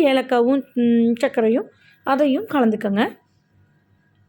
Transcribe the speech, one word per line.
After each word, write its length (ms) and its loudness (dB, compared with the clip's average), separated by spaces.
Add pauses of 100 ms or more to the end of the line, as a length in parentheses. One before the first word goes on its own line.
ஏலக்காவும், 580 0 (120)
ம், 460 2
சர்க்கரையும், 460 0 (380)
அதையும் 420 0
கலந்துக்கோங்க. 720 -2 (1120)